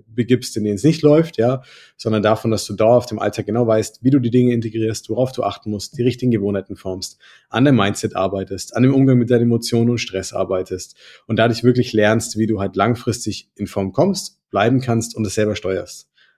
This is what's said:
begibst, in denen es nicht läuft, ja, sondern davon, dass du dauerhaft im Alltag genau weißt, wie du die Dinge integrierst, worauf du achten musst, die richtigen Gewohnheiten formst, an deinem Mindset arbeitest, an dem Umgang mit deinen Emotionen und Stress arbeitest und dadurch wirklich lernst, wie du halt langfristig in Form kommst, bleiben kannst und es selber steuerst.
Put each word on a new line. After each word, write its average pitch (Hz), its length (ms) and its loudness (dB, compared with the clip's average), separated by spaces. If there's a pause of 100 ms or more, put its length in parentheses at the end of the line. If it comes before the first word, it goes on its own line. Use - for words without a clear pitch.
begibst, 117 500 -2
in 107 60 -4
denen 104 140 -2
es 101 60 -4
nicht 160 200 2
läuft, 156 340 4
ja, 127 240 0 (340)
sondern 107 280 -2
davon, 110 260 2
dass 104 160 -2
du - 80 -10
dauerhaft 117 380 4
im 107 80 -8
Alltag 104 260 -4
genau 117 220 0
weißt, 110 360 -2
wie 131 60 4
du 139 80 4
die 120 140 0
Dinge 123 200 4
integrierst, 110 600 -4
worauf 127 200 0
du 117 120 -6
achten 101 260 -6
musst, 104 260 -8
die 120 60 -6
richtigen 123 300 0
Gewohnheiten 98 440 -2
formst, - 440 -12 (300)
an 117 160 2
deinem 143 100 6
Mindset 113 400 0
arbeitest, 95 600 -4
an 117 60 0
dem 131 140 4
Umgang 135 240 4
mit 117 100 0
deinen 120 140 4
Emotionen 117 480 0
und 117 80 -2
Stress 95 340 -8
arbeitest 92 640 -6 (300)
und 110 100 -2
dadurch 113 260 2
wirklich 120 300 2
lernst, 107 460 2
wie 110 80 2
du 104 120 -2
halt 98 160 -4
langfristig 107 800 -2
in 101 140 -8
Form 95 240 -4
kommst, - 580 -2
bleiben 117 320 2
kannst 117 340 -2
und 110 120 -4
es 95 80 -8
selber 107 200 0
steuerst. - 540 -8 (280)